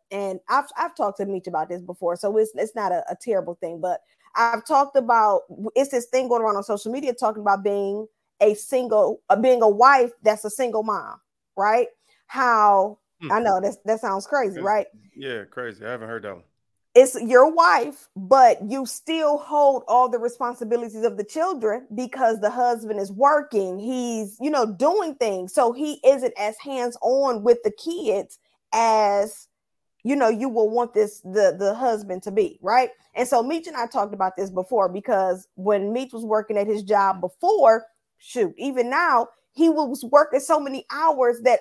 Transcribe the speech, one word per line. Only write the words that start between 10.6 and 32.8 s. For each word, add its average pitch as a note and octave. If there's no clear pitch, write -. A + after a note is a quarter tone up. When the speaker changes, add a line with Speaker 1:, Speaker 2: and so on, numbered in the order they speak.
Speaker 1:
mom, E3+
right? E4
How, G#3+
Speaker 2:
Hmm. E3
Speaker 1:
I G#3+
know G3+
that's, G3+
that A3
sounds G3
crazy, A3+
Speaker 2:
Yeah. F#3
Speaker 1:
right? G#3
Speaker 2:
Yeah, B2
crazy. A2
I A2+
haven't A2+
heard A2+
that G2
one. E2+
Speaker 1:
It's A#3+
your B3+
wife, E4
but A3+
you C4+
still D4+
hold C#4+
all B3
the A#3
responsibilities A#3
of A#3
the G3+
children C4
because B3
the G3+
husband A#3
is G3
working. A#3
He's, A#3
you C#4
know, C4+
doing D4
things. F#3+
So A#3+
he D4
isn't C4
as G#3+
hands-on B3
with A#3
the G#3
kids B3+
as, G#3+
you C4
know, B3
you A3+
will A3
want A#3
this, G#3
the, F#3+
the G3+
husband G#3
to G3+
be, G3
right? A#3+